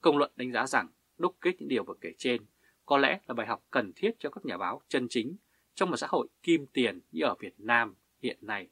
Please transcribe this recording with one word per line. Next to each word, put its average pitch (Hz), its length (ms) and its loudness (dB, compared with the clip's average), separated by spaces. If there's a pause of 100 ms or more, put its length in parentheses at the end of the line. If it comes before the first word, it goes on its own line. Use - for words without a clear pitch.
Công 151 160 6
luận 143 180 2
đánh 127 160 -6
giá 120 160 0
rằng 113 200 0 (300)
đúc 175 240 -2
kết 185 180 0
những 143 100 -10
điều 113 140 0
vừa - 180 -10
kể 82 160 -12
trên 123 240 -2 (440)
có 143 120 4
lẽ 139 300 4
là 123 60 -8
bài 113 140 -4
học - 240 -6
cần 107 240 0
thiết 214 240 0
cho - 100 -6
các - 160 -14
nhà 95 120 -6
báo 95 300 -6
chân 127 220 -2
chính 127 260 -2 (380)
trong 180 160 -2
một 135 80 -2
xã 147 120 -6
hội 165 180 0 (160)
kim 160 220 4
tiền 110 340 0 (120)
như - 120 -2
ở 113 160 2
Việt 95 180 -12
Nam 110 380 2 (260)
hiện 123 200 -6
nay. 101 300 -8